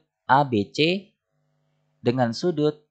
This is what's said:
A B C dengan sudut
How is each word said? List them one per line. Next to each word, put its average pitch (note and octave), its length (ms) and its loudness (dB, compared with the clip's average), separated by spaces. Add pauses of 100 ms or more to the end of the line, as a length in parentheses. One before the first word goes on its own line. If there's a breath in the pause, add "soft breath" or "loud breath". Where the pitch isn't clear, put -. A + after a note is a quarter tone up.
(300)
A C#3 160 4
B G#2+ 240 -2
C F3 400 -2 (880)
dengan B2 400 -2
sudut D3+ 520 -2